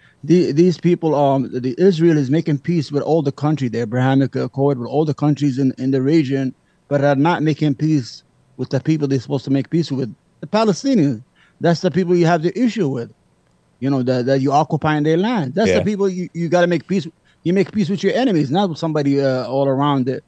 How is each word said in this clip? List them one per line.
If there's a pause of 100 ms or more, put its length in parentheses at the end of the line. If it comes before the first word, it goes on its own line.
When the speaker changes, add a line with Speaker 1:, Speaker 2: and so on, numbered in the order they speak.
(240)
Speaker 1:
The,
these
people,
um,
the
Israel
is
making
peace
with
all
the
country,
the
Abrahamic
Accord,
with
all
the
countries
in,
in
the
region, (320)
but
are
not
making
peace (340)
with
the
people
they're
supposed
to
make
peace
with, (260)
the
Palestinians. (400)
That's
the
people
you
have
the
issue
with, (680)
you
know,
that,
that
you
occupying
their
land.
That's
the
Speaker 2:
Yeah.
Speaker 1:
people
you,
you
gotta
make
peace. (380)
You
make
peace
with
your
enemies,
not
with
somebody,
uh,
all
around
it.